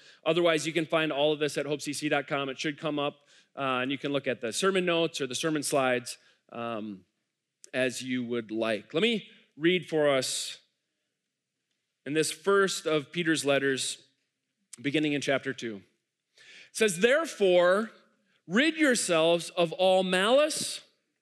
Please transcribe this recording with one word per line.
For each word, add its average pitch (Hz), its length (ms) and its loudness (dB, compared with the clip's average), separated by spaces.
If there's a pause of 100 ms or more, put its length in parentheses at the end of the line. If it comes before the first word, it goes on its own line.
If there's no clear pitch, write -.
(260)
Otherwise, 165 400 2
you 160 80 -4
can 160 140 -2
find 156 240 0
all 147 220 2
of 147 60 -4
this 147 180 -2
at 139 100 -4
hope 147 140 -4
C 147 120 -6
C 147 160 -6
dot 143 180 0
com. 139 220 -2
It 127 80 -8
should 151 220 -6
come 147 180 -6
up, 143 200 -4 (380)
uh, 131 260 -2
and 131 100 -2
you 139 80 -4
can 143 120 -4
look 139 160 -2
at 123 140 -4
the 113 100 -4
sermon 190 340 0
notes 165 360 0
or 135 60 -2
the 127 80 -8
sermon 156 260 -2
slides, 127 560 0 (340)
um, 110 500 -8 (720)
as 127 280 -2
you 127 220 -4
would 117 260 -4
like. 110 440 -4
Let 160 100 0
me 226 240 0 (280)
read 165 320 0
for 151 220 2
us - 480 -2 (1500)
in 143 80 -6
this 151 180 0
first 196 560 0
of 151 240 -2
Peter's 160 320 0
letters, 139 540 0 (840)
beginning 147 320 0
in 139 80 -2
chapter 135 300 -2
two. 113 300 -10 (560)
It - 60 -20 (280)
says, 196 280 0
"Therefore, 202 920 4 (560)
rid 302 300 2
yourselves 170 720 2
of 170 240 -2
all 185 280 4
malice 220 800 2 (400)